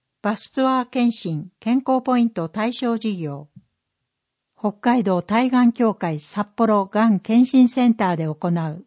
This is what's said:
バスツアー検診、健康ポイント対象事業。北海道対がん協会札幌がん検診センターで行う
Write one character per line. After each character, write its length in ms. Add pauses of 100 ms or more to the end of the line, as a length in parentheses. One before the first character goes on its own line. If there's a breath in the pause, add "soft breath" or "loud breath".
(200)
バ 160
ス 140
ツ 160
ア 160
ー 20
検 320
診、 420
健 180
康 260
ポ 160
イ 60
ン 40
ト 220
対 220
象 260
事 180
業。 320 (1120)
北 140
海 320
道 180
対 260
が 140
ん 100
協 220
会 240
札 360
幌 300
が 240
ん 100
検 300
診 200
セ 200
ン 60
タ 160
ー 60
で 80
行 240
う 380